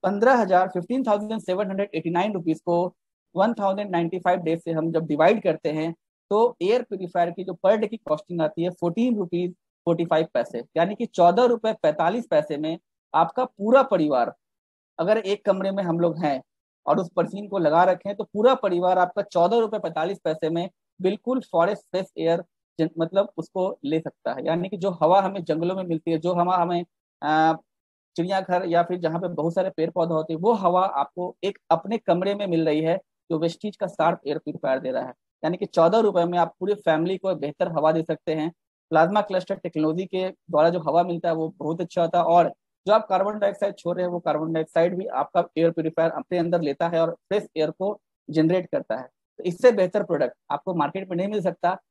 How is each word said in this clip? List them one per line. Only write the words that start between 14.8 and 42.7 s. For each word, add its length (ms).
अगर 200
एक 260
कमरे 260
में 120
हम 180
लोग 240
हैं 180
और 120
उस 180
पर्सन 320
को 100
लगा 260
रखें, 320
तो 80
पूरा 300
परिवार 440
आपका 240
चौदह 360
रुपए 200
पैंतालीस 400
पैसे 320
में 200
बिल्कुल 380
forest 300
फ्रेश 240
एयर 260
जन-, 200
मतलब 380
उसको 480
ले 160
सकता 320
है। 140
यानी 220
कि 80
जो 140
हवा 300
हमें 240
जंगलों 320
में 80
मिलती 260
है, 80
जो 160
हवा 220
हमें, 280
अ, 300
चिड़ियाघर 500
या 160
फिर 160
जहाँ 220
पे 80
बहुत 260
सारे 160
पेड़ 200
पौधे 240
होते 180
हैं, 80
वो 120
हवा 300
आपको 640
एक 140
अपने 280
कमरे 360
में 120
मिल 200
रही 140
है, 160
जो 80
wastage 380
का 100
शार्प 400
air 120
purifier 420
दे 100
रहा 120
है। 100
यानी 120
कि 100
चौदह 320
रुपए 260
में 140
आप 220
पूरी 140
family 440
को 160
बेहतर 340
हवा 240
दे 100
सकते 320
हैं। 180
प्लाज्मा 300
cluster 340
technology 520
के 240
द्वारा 400
जो 100
हवा 220
मिलता 260
है, 60
वो 240
बहुत 220
अच्छा 220
होता 160
है। 60
और 280